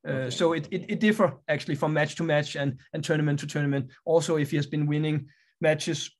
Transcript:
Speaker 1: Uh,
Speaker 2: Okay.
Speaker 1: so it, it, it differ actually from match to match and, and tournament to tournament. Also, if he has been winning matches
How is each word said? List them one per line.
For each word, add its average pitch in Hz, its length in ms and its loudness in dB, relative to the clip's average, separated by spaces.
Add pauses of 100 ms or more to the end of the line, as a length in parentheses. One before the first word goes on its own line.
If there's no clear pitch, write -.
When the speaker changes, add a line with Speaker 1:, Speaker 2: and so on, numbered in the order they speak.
Speaker 1:
Uh, 151 60 -8
Speaker 2:
Okay. 131 180 -2
Speaker 1:
so 165 220 2
it, 156 180 -4
it, 180 180 -4
it 208 120 -2
differ 214 320 6 (160)
actually 151 260 -2
from 151 180 0
match 151 240 0
to 170 60 -4
match 151 340 0
and, 139 220 -2 (140)
and 156 120 -6
tournament 151 360 0
to 151 80 -8
tournament. 139 420 -2 (140)
Also, 160 320 2
if 147 160 0
he 165 60 0
has 147 100 -2
been 147 180 -2
winning 151 400 0 (340)
matches 156 480 0 (120)